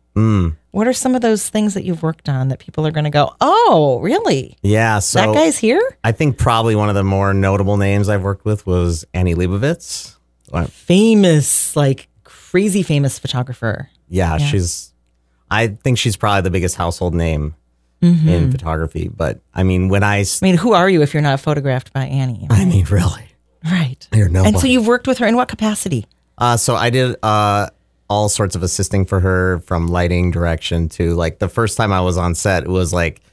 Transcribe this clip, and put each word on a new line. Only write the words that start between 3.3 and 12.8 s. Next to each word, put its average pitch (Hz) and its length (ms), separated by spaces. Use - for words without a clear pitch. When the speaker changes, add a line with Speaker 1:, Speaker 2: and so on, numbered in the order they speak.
Speaker 2:
"Oh, 240 600
really? 240 580
Speaker 1:
Yeah, 107 380
so - 220
Speaker 2:
That 110 140
guy's 311 220
here?" 247 240
Speaker 1:
I - 80
think 135 260
probably 113 380
one 104 140
of 101 80
the 98 80
more 98 280
notable 98 440
names 101 320
I've 101 160
worked 98 200
with 107 220
was 87 480
Annie 90 220
Leibovitz. 101 800
What? 82 220
Speaker 2:
Famous, 190 1080
like, 135 320
crazy 196 580